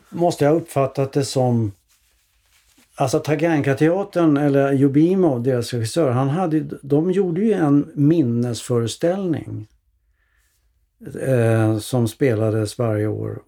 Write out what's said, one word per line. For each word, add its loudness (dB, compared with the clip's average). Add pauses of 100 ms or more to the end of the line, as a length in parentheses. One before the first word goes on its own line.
(100)
måste 0
ha 4
uppfattat -2
det 0
som, 0 (1200)
alltså, 0
Taganka-teatern 0
eller 2
Yubimo, 2
deras -2
regissör, -2
han 0
hade, -2 (220)
de 0
gjorde 0
ju 2
en 2
minnesföreställning, -2 (1500)
eh, 2
som -2
spelades -2
varje -2
år -6